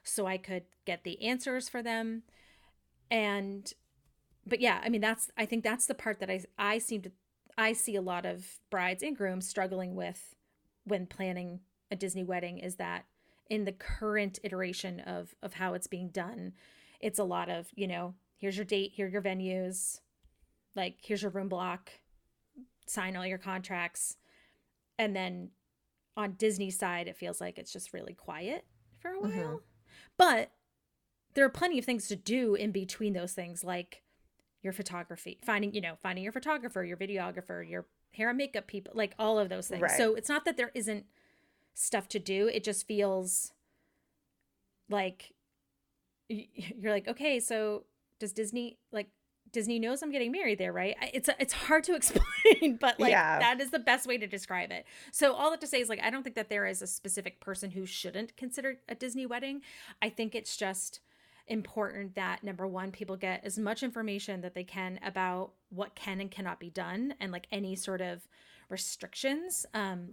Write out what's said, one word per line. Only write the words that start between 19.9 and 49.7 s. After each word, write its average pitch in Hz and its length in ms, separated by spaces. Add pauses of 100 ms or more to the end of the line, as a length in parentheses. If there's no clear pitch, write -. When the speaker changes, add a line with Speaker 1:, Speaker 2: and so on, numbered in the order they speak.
Speaker 1:
like, 185 280
here's 208 180
your 196 100
room 196 180
block, 180 420 (960)
sign 190 280
all 185 120
your 185 100
contracts." 185 800 (800)
And 214 180
then 180 360 (680)
on 202 160
Disney's 190 440
side, 175 300
it 180 100
feels 175 240
like 175 160
it's - 160
just - 200
really - 200
quiet 180 520 (340)
for 349 120
a 381 80
Speaker 2:
Mm-hmm. 415 220
Speaker 1:
while. 156 200 (560)
But 285 340 (840)
there 277 120
are 262 40
plenty 330 300
of 233 60
things 240 240
to 208 60
do 220 400
in 208 160
between 196 420
those 180 200
things, 175 300
like 175 400 (580)
your 190 120
photography, 180 720
finding, 208 300
you 208 80
know, 165 220
finding 185 200
your 214 100
photographer, 247 500
your 175 140
videographer, 180 720
your 175 200 (260)
hair 220 160
and 247 80
makeup 269 300
people, 196 280
like, 208 220
all 214 220
of 196 100
those 185 180
things. 175 140
Speaker 2:
Right. 175 100
Speaker 1:
So 220 240
it's 226 140
not 294 160
that 339 120
there 240 180
isn't 214 300 (680)
stuff - 360
to 214 100
do. 196 280
It 220 160
just 202 220
feels 190 680 (1400)
like 190 440 (960)
y-, 214 240
you're 214 380
like, 202 160
"Okay, 262 320
so 214 460 (340)
does 202 140
Disney, 226 440 (140)
like, 208 160 (440)
Disney 233 280